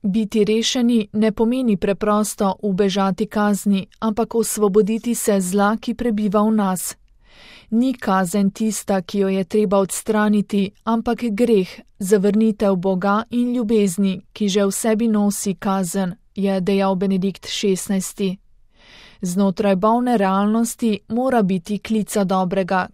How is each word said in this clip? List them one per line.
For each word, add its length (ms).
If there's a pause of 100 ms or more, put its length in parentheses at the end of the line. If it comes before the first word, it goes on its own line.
Biti 420
rešeni 680
ne 180
pomeni 460
preprosto 840
ubežati 640
kazni, 640 (120)
ampak 360
osvoboditi 800
se 260
zla, 360
ki 160
prebiva 480
v 100
nas. 440 (760)
Ni 240
kazen 580
tista, 500
ki 180
jo 80
je 160
treba 340
odstraniti, 920 (120)
ampak 480
greh, 380 (300)
zavrnitev 760
Boga 540
in 260
ljubezni, 680 (120)
ki 160
že 160
v 60
sebi 360
nosi 480
kazen, 600 (200)
je 260
dejal 340
Benedikt 520
šestnajsti. 880 (840)
Znotraj 540
bolne 420
realnosti 920
mora 340
biti 380
klica 440
dobrega, 720